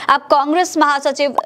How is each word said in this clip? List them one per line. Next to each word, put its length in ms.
अब 120
कांग्रेस 560
महासचिव 580